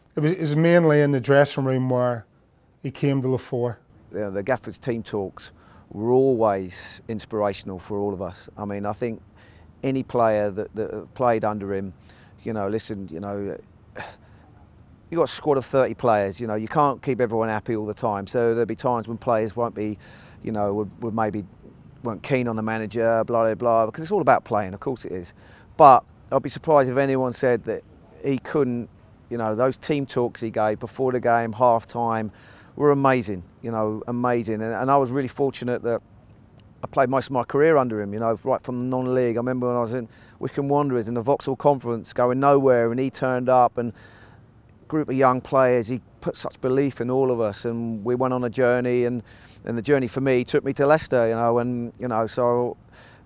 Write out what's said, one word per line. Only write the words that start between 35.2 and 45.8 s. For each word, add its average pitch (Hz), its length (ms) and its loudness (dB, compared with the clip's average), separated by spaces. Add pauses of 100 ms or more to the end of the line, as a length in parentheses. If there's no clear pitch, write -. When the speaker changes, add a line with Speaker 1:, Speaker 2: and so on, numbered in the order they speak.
Speaker 2:
fortunate 123 560 -4
that 117 180 -2 (840)
I - 20 -10
played 135 220 2
most 131 180 0
of 135 60 -10
my 123 120 0
career 151 340 4
under 120 200 0
him, 101 140 -4
you 107 80 -4
know, 113 240 0
right 131 180 0
from 123 160 -6
the 123 60 -4
non-league. 127 520 0
I - 20 -2
remember 123 300 -2
when 123 80 0
I 120 40 0
was 117 140 -2
in 123 120 -6 (320)
Wycombe 139 300 -4
Wanderers 139 400 0
in 117 60 -4
the 120 80 -4
Vauxhall 131 340 -2
Conference, 120 560 0
going 123 260 2
nowhere, 135 520 4
and 123 100 -2
he 135 80 0
turned 127 400 -4
up, 123 300 4
and 120 120 -4 (960)
group 151 220 -2
of 135 80 -2
young 131 240 4
players, 127 480 2